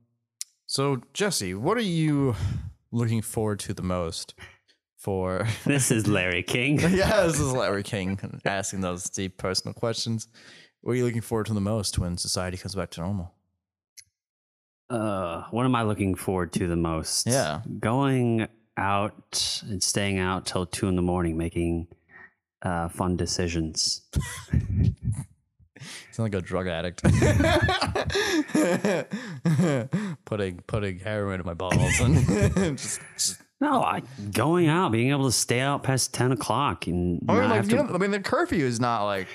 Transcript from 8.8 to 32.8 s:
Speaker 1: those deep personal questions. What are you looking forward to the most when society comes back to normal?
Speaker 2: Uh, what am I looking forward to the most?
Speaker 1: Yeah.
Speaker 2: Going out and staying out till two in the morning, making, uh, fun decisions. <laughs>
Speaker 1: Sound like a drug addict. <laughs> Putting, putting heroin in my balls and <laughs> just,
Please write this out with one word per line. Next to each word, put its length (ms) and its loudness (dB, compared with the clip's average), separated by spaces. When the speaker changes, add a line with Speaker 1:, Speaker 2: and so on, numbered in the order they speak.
Speaker 1:
those 280 -4
deep 300 -6
personal 340 -2
questions. 540 -4
What 140 -2
are 20 0
you 80 0
looking 160 0
forward 260 -2
to 80 -2
the 60 2
most 360 -2
when 220 -2
society 380 -4
comes 180 -10
back 160 -4
to 120 -10
normal? 280 -4
Speaker 2:
Uh, 600 -4
what 140 0
am 100 4
I 80 2
looking 320 2
forward 380 -2
to 160 0
the 80 2
most? 500 0
Speaker 1:
Yeah. 360 0
Speaker 2:
Going 680 2
out 920 -2
and 160 -4
staying 360 0
out 260 0
till 220 -2
two 220 -2
in 60 2
the 80 4
morning, 360 2
making, 500 -2
uh, 300 -2
fun 260 0
decisions. 920 -2
<laughs> 40 -20
Speaker 1:
Sound 200 -2
like 20 -4
a 100 -2
drug 220 -2
addict. 360 -4
<laughs> 3250 2
Putting, 420 -4
putting 320 -2
heroin 420 -4
in 60 -6
my 80 -4
balls 460 2
and 260 6
<laughs> 300 4
just, 220 -8